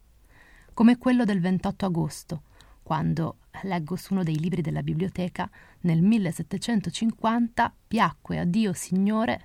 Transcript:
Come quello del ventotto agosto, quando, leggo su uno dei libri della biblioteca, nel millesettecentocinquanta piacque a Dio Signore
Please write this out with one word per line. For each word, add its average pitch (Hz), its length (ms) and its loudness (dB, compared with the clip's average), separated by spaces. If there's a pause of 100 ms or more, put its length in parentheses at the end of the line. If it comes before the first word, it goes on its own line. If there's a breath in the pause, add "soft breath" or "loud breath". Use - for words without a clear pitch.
(720 soft breath)
Come 240 240 6
quello 247 280 2
del 196 180 2
ventotto 190 420 -2
agosto, 165 600 -4 (400 soft breath)
quando, 160 540 -2 (240)
leggo 180 340 -4
su - 160 -10
uno 190 100 0
dei 156 160 0
libri 160 240 -2
della 151 200 -4
biblioteca, 170 680 -4 (300 loud breath)
nel 165 220 2
millesettecentocinquanta 226 1700 0 (140)
piacque 175 500 0
a 165 60 0
Dio 190 300 2
Signore 202 720 0